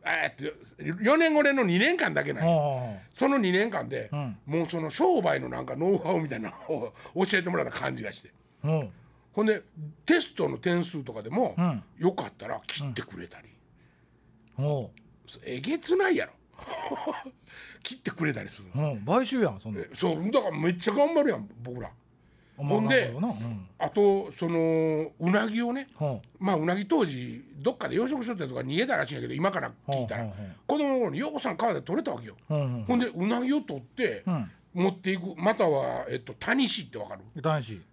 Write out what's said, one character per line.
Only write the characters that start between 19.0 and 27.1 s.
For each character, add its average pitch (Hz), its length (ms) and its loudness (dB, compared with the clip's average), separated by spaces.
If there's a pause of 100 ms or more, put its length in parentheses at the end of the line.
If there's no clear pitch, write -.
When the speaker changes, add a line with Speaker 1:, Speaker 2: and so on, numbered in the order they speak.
Speaker 2:
買 226 200 2
収 262 140 0
や 175 100 4
ん、 98 100 -10
そ 113 100 -10
ん 104 40 -6
な - 60 -6
ん。 - 40 -6
Speaker 1:
え、 - 100 -12
そ 180 200 0
う。 175 160 -2
だ 262 120 4
か 190 80 0
ら 151 80 -6
め 160 120 2
っ 180 60 -2
ち 208 140 0
ゃ 202 40 -4
頑 294 200 4
張 294 80 6
る 285 80 4
や 165 60 0
ん、 107 120 -8 (140)
僕 123 180 -8
ら。 107 100 -10 (680)
Speaker 2:
ま 143 80 -6
あ、 143 40 -2
Speaker 1:
ほ 208 120 4
ん 220 60 2
で、 262 140 6
Speaker 2:
な 185 60 0
る 117 80 -4
ほ 143 60 -6
ど 214 60 2
な。 226 60 -2
う - 0 -
ん。 113 360 -6 (100)
Speaker 1:
あ 180 120 -2
と、 196 400 4
そ 165 180 -4
の、 160 680 2
う 170 120 2
な 214 180 4
ぎ 220 120 -2
を 240 120 0
ね、 269 160 -6 (120)
Speaker 2:
う 151 60 0
ん。 123 160 -2 (160)
Speaker 1:
ま 190 140 0
あ、 175 40 4
う 151 80 0
な 175 120 2
ぎ 202 100 -4
当 294 180 4
時、 123 400 -6 (120)